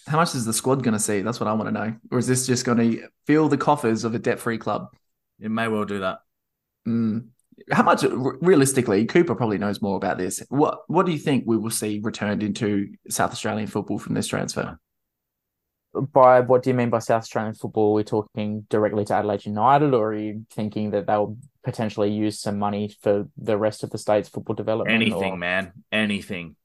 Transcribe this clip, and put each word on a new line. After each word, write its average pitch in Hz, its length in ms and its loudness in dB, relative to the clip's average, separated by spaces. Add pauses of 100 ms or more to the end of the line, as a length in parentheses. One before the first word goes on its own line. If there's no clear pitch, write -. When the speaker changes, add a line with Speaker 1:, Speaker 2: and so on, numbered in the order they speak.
Speaker 1:
how 147 100 -2
much 170 180 2
is 123 120 -2
the 113 80 0
squad 131 280 0
gonna 110 160 2
see? 101 220 0
That's 110 200 -4
what 107 80 -2
I 107 40 0
wanna 107 200 -2
know. 107 220 -4 (160)
Or 127 80 0
is 113 80 0
this 127 200 0
just 123 180 0
gonna 117 280 4 (340)
fill 151 220 6
the 135 100 2
coffers 113 460 2
of 113 100 -2
a 117 40 -4
debt-free 113 400 -2
club? 107 300 -4 (500)
Speaker 2:
It 110 120 -8
may 113 180 -2
well 107 160 0
do 101 160 -4
that. 92 180 -4 (720)
Speaker 1:
Mm. 117 400 -2 (420)
How 170 120 2
much, - 220 4
r-, 131 360 -2
realistically, 135 640 4
Cooper 170 300 4
probably 107 240 0
knows 101 240 -4
more 98 160 -2
about 95 180 -2
this. 92 320 -6
What, 139 380 0
what 170 180 2
do 180 80 0
you 147 60 -2
think 135 280 0
we 113 120 2
will 107 120 -4
see 107 320 -4
returned 104 400 -2
into 104 460 -2 (220)
South - 220 0
Australian 107 340 -4
football 104 320 -4
from - 160 -6
this 104 140 -2
transfer? - 500 -6 (1120)
Speaker 3:
By 127 480 6
what 123 220 4
do 131 80 2
you 127 40 2
mean 120 140 0
by 113 120 0
South 113 220 0
Australian 110 320 -6
football? 107 380 0
We're 107 120 2
talking 107 680 -6
directly 107 360 0
to 107 80 0
Adelaide 101 300 -2
United, 131 480 4
or 110 200 2
are 107 40 -4
you 107 360 -8
thinking 107 400 -4
that 98 160 -2
they'll 104 280 0 (280)
potentially 107 480 -2
use 107 280 -2
some 104 200 -4
money 104 420 -4
for 104 240 0 (100)
the 107 220 -2
rest 107 240 -2
of - 80 -8
the 113 80 -8
state's 104 300 0
football 110 260 -8
development, 107 400 -2
Speaker 2:
Anything, 98 380 0
Speaker 3:
or 92 40 -8
Speaker 2:
man. 90 360 -4 (180)
Anything. 101 640 -4 (100)